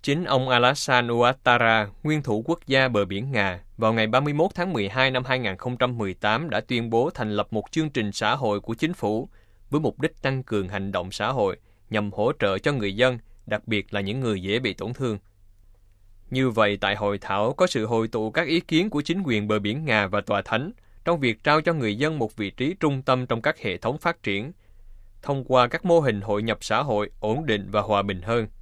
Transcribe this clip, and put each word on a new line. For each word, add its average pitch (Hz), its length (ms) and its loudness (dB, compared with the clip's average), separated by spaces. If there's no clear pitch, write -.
Chính 156 220 0
ông 131 260 0
Alassane 123 640 4
Ouattara, 117 720 4
nguyên 151 200 0
thủ 113 220 -2
quốc 165 220 -2
gia 135 200 2
bờ 107 180 2
biển 98 260 -6
Nga, 98 300 0
vào 113 160 2
ngày 110 140 2
ba 120 120 2
mươi 147 140 0
mốt 160 220 0
tháng 180 180 -4
mười 101 160 -2
hai 131 220 0
năm 127 140 -2
hai 131 140 0
nghìn 98 180 -4
không 123 200 -6
trăm 123 200 0
mười 101 160 -2
tám 117 360 0
đã 110 120 -2
tuyên 117 280 -4
bố 120 240 2
thành 107 220 -4
lập 104 160 -2
một 107 200 -2
chương 156 180 -2
trình 107 220 -2
xã 113 240 0
hội 110 240 -2
của 113 140 -8
chính 160 200 -2
phủ 110 360 -2
với 151 120 0
mục 139 180 -2
đích - 220 -4
tăng 135 220 -2
cường 98 260 -2
hành 98 220 -6
động 92 200 -4
xã 113 200 -2
hội 107 260 0
nhằm 104 220 -2
hỗ 110 280 0
trợ 95 180 2
cho 147 140 -2
người 104 240 -2
dân, 123 240 2
đặc 107 220 -4
biệt 107 260 -2
là 104 80 -2
những 104 180 -4
người 107 220 -2
dễ 98 180 -2
bị 117 140 -2
tổn 110 200 -8
thương. 117 240 -4
Như 131 200 2
vậy, 104 320 4
tại 101 140 2
hội 101 220 -2
thảo 104 360 0
có 180 140 4
sự 110 180 -2
hội 113 220 0
tụ 110 240 -2
các 160 160 -2
ý 165 120 2
kiến 175 300 0
của 147 120 -2
chính 160 200 -2
quyền 107 260 0
bờ 107 120 2
biển 104 260 -4
Nga 107 220 2
và 101 140 0
Tòa 101 200 0
Thánh 127 300 -4
trong 165 140 0
việc 120 240 -2
trao 151 180 4
cho 170 120 0
người 113 220 0
dân 147 240 -2
một 110 160 -4
vị 101 140 -4
trí 147 300 -4
trung 139 220 0
tâm 127 240 0
trong 117 160 -2
các 151 180 0
hệ 90 180 -4
thống 127 200 -2
phát - 260 -4
triển, 104 280 -4
thông 139 220 -4
qua 123 240 6
các - 180 -4
mô 170 140 6
hình 113 220 2
hội 104 220 0
nhập 110 180 0
xã 113 220 0
hội 104 260 0
ổn 123 260 -2
định 104 260 0
và 104 100 2
hòa 101 200 2
bình 98 200 -2
hơn. 113 260 -2